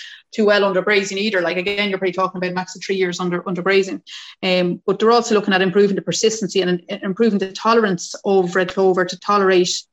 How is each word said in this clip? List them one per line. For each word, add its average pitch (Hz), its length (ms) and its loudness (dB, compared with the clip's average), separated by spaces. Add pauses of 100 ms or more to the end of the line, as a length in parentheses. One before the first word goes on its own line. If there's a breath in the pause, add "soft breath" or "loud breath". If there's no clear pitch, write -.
(320 loud breath)
too 220 140 0
well 202 200 4
under 185 160 0
grazing 196 380 0
either. 202 220 0
Like, 170 160 -2
again, 202 320 -2
you're 190 100 -4
probably 185 120 -2
talking 185 280 -4
about 180 160 -4
max 180 200 -8
of 180 80 -16
three 196 120 -4
years 180 240 -2
under, 175 280 -4
under 175 140 -4
grazing. 190 400 0 (400 loud breath)
Um, 185 420 0
but 190 140 -2
they're 214 140 4
also 226 240 2
looking 202 180 0
at 185 80 4
improving 196 340 2
the 185 60 -4
persistency 202 580 -2
and, 180 300 0
and 196 140 -8
improving 202 340 0
the 190 140 -4
tolerance 214 640 0 (100)
of 190 300 2
red 180 180 0
clover 190 320 2
to 180 140 -10
tolerate 190 720 2